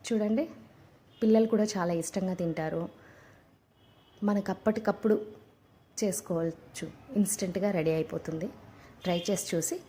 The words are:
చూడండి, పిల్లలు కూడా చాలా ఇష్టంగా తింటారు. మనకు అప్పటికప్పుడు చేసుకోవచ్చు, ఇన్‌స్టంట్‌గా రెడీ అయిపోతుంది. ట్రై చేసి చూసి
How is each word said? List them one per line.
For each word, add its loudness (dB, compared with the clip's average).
చూడండి, 2
పిల్లలు 8
కూడా 4
చాలా 0
ఇష్టంగా -2
తింటారు. -2
మనకు 0
అప్పటికప్పుడు 0
చేసుకోవచ్చు, -4
ఇన్‌స్టంట్‌గా 0
రెడీ 2
అయిపోతుంది. -4
ట్రై 0
చేసి -2
చూసి -2